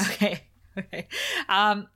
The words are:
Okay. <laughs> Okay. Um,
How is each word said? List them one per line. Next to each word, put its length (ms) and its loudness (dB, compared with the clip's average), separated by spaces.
Okay. 340 0
<laughs> 340 -16
Okay. 300 -10
Um, 480 4